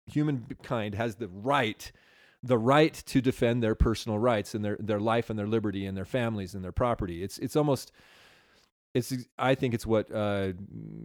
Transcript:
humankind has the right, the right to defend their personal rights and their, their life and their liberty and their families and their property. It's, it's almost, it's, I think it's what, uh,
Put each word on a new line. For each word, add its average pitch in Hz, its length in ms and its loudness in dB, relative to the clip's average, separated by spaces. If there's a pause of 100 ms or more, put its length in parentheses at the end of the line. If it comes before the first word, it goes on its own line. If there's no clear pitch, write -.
humankind 120 880 -2
has 110 220 -2
the 110 140 -8
right, 110 640 -2 (520)
the 127 140 2
right 135 360 6
to - 280 0
defend 120 420 2
their 110 100 4
personal 110 460 2
rights 110 340 2
and 107 120 -2
their, 104 140 -2
their 104 200 0
life 113 300 2
and 107 100 -4
their 104 80 -2
liberty 104 380 0
and 95 100 -4
their 95 100 -6
families 110 480 -2
and 95 100 -8
their 90 100 -8
property. 104 500 -2
It's, 101 140 -8
it's - 180 -4
almost, 147 380 2 (1000)
it's, 127 200 -2 (260)
I 127 160 4
think 131 180 -2
it's 117 120 -2
what, 110 280 2
uh, 101 380 0 (540)